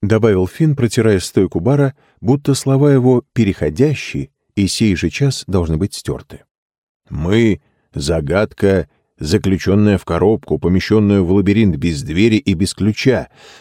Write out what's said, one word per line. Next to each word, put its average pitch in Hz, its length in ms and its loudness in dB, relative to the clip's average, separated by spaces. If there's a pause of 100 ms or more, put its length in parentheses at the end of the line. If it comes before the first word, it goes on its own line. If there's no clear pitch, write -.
добавил 104 460 2
Финн, 156 280 0
протирая 110 440 2
стойку 90 400 -2
бара, 139 360 0 (260)
будто 139 320 0
слова 135 380 2
его 127 320 2 (100)
"переходящие" 95 960 -2 (260)
и 101 120 2
сей 107 280 0
же 85 140 -2
час 135 380 -4
должны 85 300 0
быть 95 180 -4
стерты. - 460 -12 (680)
"Мы — 92 520 0 (320)
загадка, 85 920 -2 (300)
заключенная 98 800 0
в - 80 -10
коробку, 85 540 0
помещенную 98 680 2
в 85 60 -2
лабиринт 98 440 2
без 73 280 -4
двери 98 320 2
и 98 180 -2
без 90 220 -4
ключа. 110 540 -2 (320)